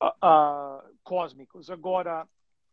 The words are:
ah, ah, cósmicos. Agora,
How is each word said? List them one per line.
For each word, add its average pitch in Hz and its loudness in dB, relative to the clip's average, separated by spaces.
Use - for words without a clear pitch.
ah, - 0
ah, 143 2
cósmicos. 165 -8
Agora, 175 -6